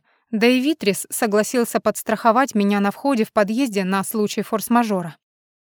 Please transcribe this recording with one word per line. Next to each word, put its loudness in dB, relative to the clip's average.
да 0
и 4
Витрис -2
согласился 0
подстраховать 0
меня 2
на 0
входе 0
в -8
подъезде 0
на -2
случай -2
форс-мажора. -2